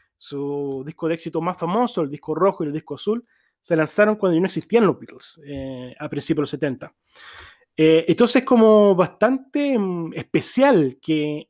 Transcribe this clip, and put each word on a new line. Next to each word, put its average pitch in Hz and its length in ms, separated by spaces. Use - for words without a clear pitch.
su 143 720
disco 160 200
de 160 60
éxito 165 260
más 175 160
famoso, 202 460
el 139 80
disco 147 240
rojo 180 300
y 151 40
el 143 60
disco 151 220
azul, 226 280
se - 140
lanzaron 208 400
cuando 190 220
ya 170 40
no 190 60
existían 196 400
los 143 100
Beatles, - 480
eh, 135 540
a 151 100
principios 143 280
de 151 40
los 143 80
setenta. 139 460
Eh, 160 300
entonces 226 300
es 247 60
como 214 520
bastante, 262 840
mm, 175 380
especial 165 840
que 151 500